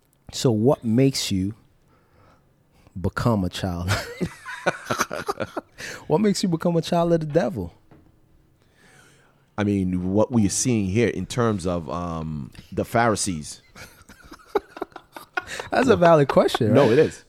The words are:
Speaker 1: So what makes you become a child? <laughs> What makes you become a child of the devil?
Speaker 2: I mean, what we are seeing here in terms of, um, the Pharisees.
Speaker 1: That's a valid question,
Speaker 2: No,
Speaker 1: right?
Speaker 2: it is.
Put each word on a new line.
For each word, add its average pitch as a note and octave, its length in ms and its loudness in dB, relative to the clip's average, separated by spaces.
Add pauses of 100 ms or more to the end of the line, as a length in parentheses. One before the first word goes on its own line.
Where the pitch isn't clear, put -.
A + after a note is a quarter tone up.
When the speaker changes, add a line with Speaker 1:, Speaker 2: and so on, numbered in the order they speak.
(320)
Speaker 1:
So - 200 0
what A2+ 320 2
makes B2 480 2
you G2 220 -2 (1500)
become G2 440 0
a F2+ 60 0
child? F2+ 460 -4
<laughs> F#2+ 60 -4 (2000)
What D#3 140 2
makes G#3 220 0
you G3+ 60 0
become E3+ 280 0
a E3 40 0
child E3+ 320 0
of E3+ 80 2
the D#3 40 -6
devil? D3+ 480 -4 (1800)
Speaker 2:
I G#2 60 -2
mean, F#2 500 0
what G#2+ 180 2
we A2+ 140 4
are F#2 40 2
seeing A2 380 -2
here G2+ 220 2
in F#2 160 -6
terms G#2+ 420 -2
of, F2 220 -4
um, D#2+ 600 -8 (200)
the F#2 140 -4
Pharisees. G2+ 760 -2 (2000)
Speaker 1:
That's A#3+ 180 2
a A3 80 6
valid E3+ 340 6
question, B2+ 440 2
Speaker 2:
No, C#3+ 100 8
Speaker 1:
right? A2+ 100 6
Speaker 2:
it C3+ 60 6
is. - 300 2